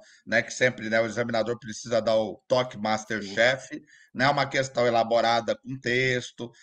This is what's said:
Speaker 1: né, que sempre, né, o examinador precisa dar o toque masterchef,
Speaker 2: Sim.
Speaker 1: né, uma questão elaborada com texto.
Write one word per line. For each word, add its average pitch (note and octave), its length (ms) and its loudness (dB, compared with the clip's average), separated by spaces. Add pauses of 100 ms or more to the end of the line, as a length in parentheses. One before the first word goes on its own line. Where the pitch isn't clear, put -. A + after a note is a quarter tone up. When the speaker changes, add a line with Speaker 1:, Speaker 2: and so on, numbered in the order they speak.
(280)
Speaker 1:
né, A2 140 2
que - 100 -6
sempre, A2+ 380 0
né, A2+ 120 4
o A#2 40 2
examinador A2+ 520 -2
precisa A2+ 440 -4
dar A2 140 2
o A2 320 -2
toque B2+ 300 0
masterchef, G#2+ 960 0
Speaker 2:
Sim. - 60 -14 (320)
Speaker 1:
né, C3 140 2
uma C#3 180 2
questão C3 400 0
elaborada A#2 720 2
com C3+ 240 -12
texto. B2 720 -2 (120)